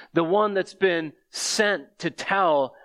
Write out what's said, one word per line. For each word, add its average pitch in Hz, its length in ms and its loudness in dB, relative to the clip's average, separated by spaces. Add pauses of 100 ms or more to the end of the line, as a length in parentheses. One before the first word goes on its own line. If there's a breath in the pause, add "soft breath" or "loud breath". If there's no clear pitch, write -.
(120)
the 170 120 2
one 202 300 2
that's 190 200 -4
been 170 380 0 (180)
sent - 720 -4
to 170 100 -6
tell 160 640 0 (100)